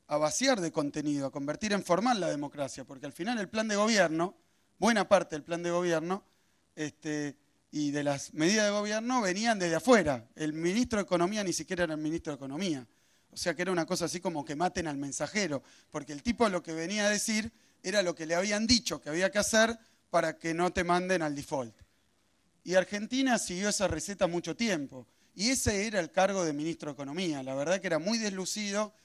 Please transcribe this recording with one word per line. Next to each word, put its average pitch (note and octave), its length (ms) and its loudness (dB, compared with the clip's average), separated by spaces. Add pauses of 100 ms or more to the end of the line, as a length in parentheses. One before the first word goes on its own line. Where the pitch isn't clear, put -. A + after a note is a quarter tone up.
a D3+ 100 0
vaciar G3+ 420 2
de E3 120 0
contenido, C#3+ 560 0
a C3 40 -6
convertir D3+ 400 -4
en G3 120 0
formal G#3 360 2
la E3 100 0
democracia, C#3+ 540 -6
porque C3 220 -16
al C#3+ 80 -10
final G#3+ 240 -4
el G3+ 100 -4
plan A3 200 -2
de G#3 80 0
gobierno, F#3+ 600 2 (440)
buena G3+ 280 4
parte F3 280 4
del D3 80 -8
plan E3+ 180 -4
de F3 80 -2
gobierno, F3 540 0 (520)
este, D3+ 640 -6 (320)
y D3 220 -2
de D3 120 0
las C#3+ 300 -2
medidas G3+ 320 2
de G#3 60 2
gobierno A3 500 -2
venían G#3 380 0
desde E3+ 160 0
afuera. D#3+ 600 4
El D#3 180 -2
ministro G3 440 0
de G3+ 60 0
Economía F#3 400 0
ni E3+ 100 -2
siquiera F3 300 -4
era D#3+ 100 -2
el D3+ 60 -4
ministro D#3 340 -4
de C#3 40 -10
Economía. C#3 500 -4 (440)
O - 60 -18
sea E3+ 180 -2
que F3 60 -4
era F3+ 100 -2
una E3+ 140 2
cosa E3+ 200 -2
así E3 140 -4
como E3 240 -4
que D3 120 -8
maten E3+ 320 -2
al C#3+ 100 -4
mensajero, C#3+ 680 -4 (280)
porque D#3 220 -8
el C#3+ 100 -12
tipo A#3 260 2
lo F3+ 140 -2
que E3 100 -8
venía F3+ 320 -2
a G#3 40 4
decir G#3+ 420 0 (320)
era G3 180 0
lo F3 140 0
que D#3+ 100 -10
le D#3+ 100 0
habían G#3 320 0
dicho G#3+ 320 2
que - 100 -12
había F#3 220 2
que G3 60 -2
hacer A3 400 4 (320)
para E3 280 2
que E3 160 -2
no E3+ 200 2
te F#3 100 2
manden F3+ 380 2
al D3+ 140 -2
default. C#3 400 -6 (880)
Y F3 120 0
Argentina G#3+ 640 2
siguió F#3 320 -2
esa G3+ 180 0
receta F3 400 -2
mucho E3+ 280 -2
tiempo. D3 520 -2 (280)
Y G#3 160 0
ese A3 360 0
era G#3 120 -2
el E3 120 -2
cargo F#3+ 320 4
de D#3+ 100 0
ministro D3+ 360 -4
de C#3+ 40 -6
Economía. C#3+ 500 -4
La C3 120 -4
verdad D#3 240 0
que F#3 80 -6
era E3 120 0
muy G3+ 180 0
deslucido G#3 760 -4 (120)